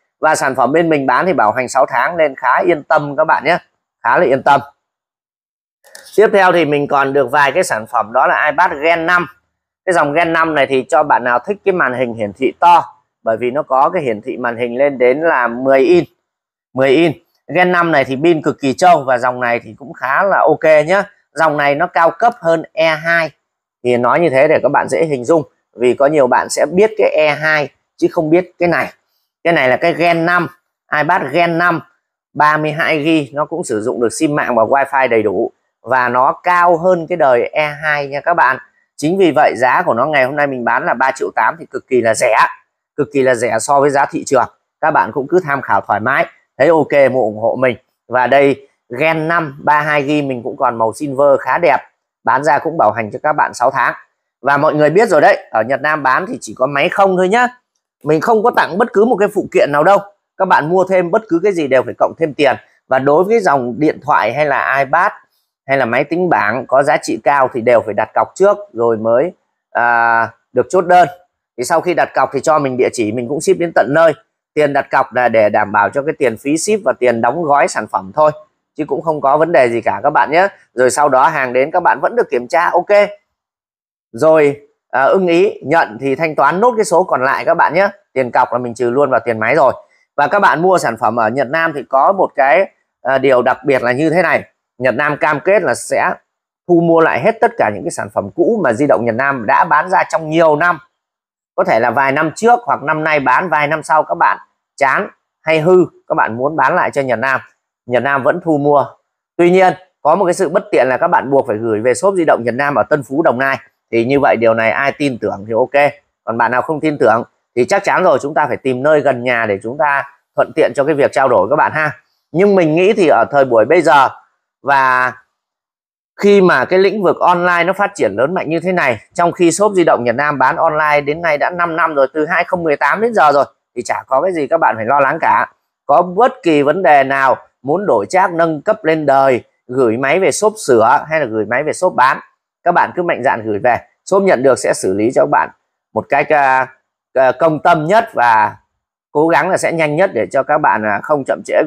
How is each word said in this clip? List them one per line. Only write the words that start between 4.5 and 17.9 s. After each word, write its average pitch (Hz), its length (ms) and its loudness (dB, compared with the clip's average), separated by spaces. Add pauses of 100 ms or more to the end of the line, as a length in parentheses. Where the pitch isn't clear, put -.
Tiếp 214 160 6
theo 190 180 4
thì 170 140 2
mình 143 220 -2
còn 139 260 0
được 135 180 0
vài 143 200 2
cái 175 120 0
sản 113 240 -4
phẩm, 110 260 -4
đó 135 140 2
là 143 240 0
iPad 175 200 0 (120)
Gen 165 220 0
năm. 175 220 0 (580)
Cái 185 80 0
dòng 151 200 2
Gen 156 200 0
năm 160 220 0
này 135 120 2
thì 131 220 -2
cho 156 140 2
bạn 127 200 0
nào 123 160 0
thích 202 260 -8
cái 196 80 0
màn 147 200 0
hình 120 200 -4
hiển 107 200 -6
thị - 260 -2
to, 175 240 4 (400)
bởi 113 140 -2
vì 120 140 -4
nó 143 120 -4
có 135 260 0
cái 175 140 -4
hiển 113 180 -4
thị 120 160 -10
màn 120 200 -6
hình 120 200 -4
lên 139 200 0
đến 127 240 2
là 143 260 0
mười 131 320 0
in, 160 240 4 (720)
mười 135 160 0
in. 156 220 2 (440)
Gen 180 160 2
năm 170 200 0